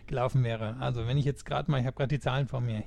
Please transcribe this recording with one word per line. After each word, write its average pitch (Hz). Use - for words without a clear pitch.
gelaufen 131
wäre. 113
Also 123
wenn 135
ich 135
jetzt 143
grad 139
mal, 139
ich 123
hab 127
grad 139
die 143
Zahlen 135
vor 127
mir, 110